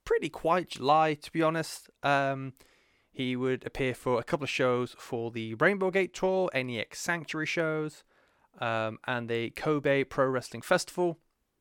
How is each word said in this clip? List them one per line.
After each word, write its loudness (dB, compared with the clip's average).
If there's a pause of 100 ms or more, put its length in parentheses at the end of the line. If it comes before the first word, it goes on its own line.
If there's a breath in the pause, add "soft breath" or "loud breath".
pretty 0
quiet 0
July, 4
to -14
be 0
honest. -2 (140)
Um, 0 (580 soft breath)
he -2
would 0
appear -2
for 0
a -2
couple -2
of -4
shows 0
for -6
the -6
Rainbow 2
Gate 0
Tour, 0
N -2
E -4
X -8
Sanctuary -4
shows, -2 (560 soft breath)
um, -2
and -2
the -2
Kobe 2
Pro 2
Wrestling -4
Festival. 0 (440)